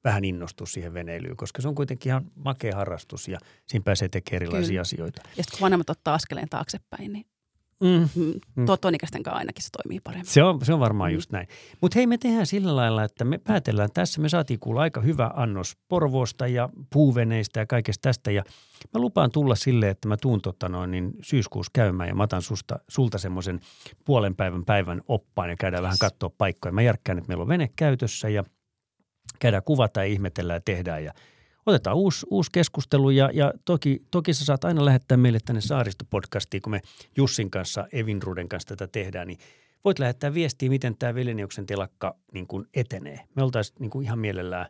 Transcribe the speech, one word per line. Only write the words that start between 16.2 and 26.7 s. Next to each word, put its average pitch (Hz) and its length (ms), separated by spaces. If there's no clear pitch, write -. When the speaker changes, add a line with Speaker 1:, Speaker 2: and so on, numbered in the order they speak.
Speaker 1:
ja 123 220
puuveneistä 117 680
ja 110 60
kaikesta 110 440
tästä. 110 220
Ja 101 120
mä 226 80
lupaan 196 300
tulla 139 240
silleen, 113 360
että 98 160
mä 104 100
tuun, 117 240
tota 92 280
noin, 90 220
niin 92 300
syyskuussa 107 520
käymään 90 360
ja 95 60
mä 98 80
otan 101 180
susta, - 460
sulta 117 300
semmosen 92 420
puolen 104 300
päivän 90 300
päivän 92 420
oppaan 98 420
ja 87 80
käydään 90 260
vähän 92 100
Speaker 2:
Yes. 95 60
Speaker 1:
kattoo 101 300
paikkoja. 92 420